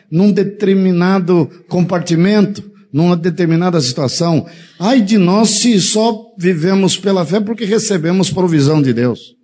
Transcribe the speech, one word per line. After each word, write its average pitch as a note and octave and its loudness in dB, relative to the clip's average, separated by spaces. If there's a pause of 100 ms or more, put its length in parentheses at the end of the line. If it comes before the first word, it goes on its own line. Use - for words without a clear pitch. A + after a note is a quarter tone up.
num F#3 2
determinado F#3 0 (180)
compartimento, F3+ 0 (220)
numa F3 2
determinada E3+ 0
situação. D3 -2 (320)
Ai A#3 2
de G#3 2
nós G3+ 2
se A3+ 2
só A3 -2
vivemos F#3 0
pela F#3+ -2
fé F#3+ -2
porque A3 -6
recebemos F#3+ -2
provisão D#3 2
de C3 2
Deus. A#2 -4